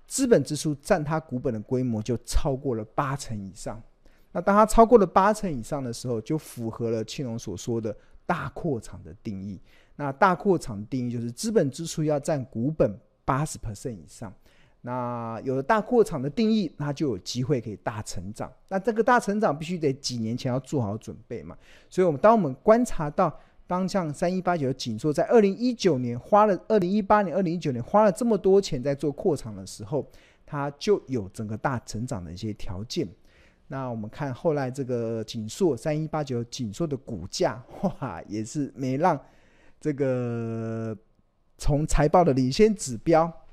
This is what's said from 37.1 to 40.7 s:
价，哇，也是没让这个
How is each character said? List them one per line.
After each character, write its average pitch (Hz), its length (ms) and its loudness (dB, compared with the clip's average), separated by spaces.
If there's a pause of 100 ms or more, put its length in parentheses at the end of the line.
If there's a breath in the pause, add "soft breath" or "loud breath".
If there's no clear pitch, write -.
价， 127 360 -2 (160)
哇， 117 480 -4
也 107 160 -4
是 139 320 -4
没 131 220 -2
让 170 200 2 (640 soft breath)
这 156 140 -2
个 117 1000 -4 (640)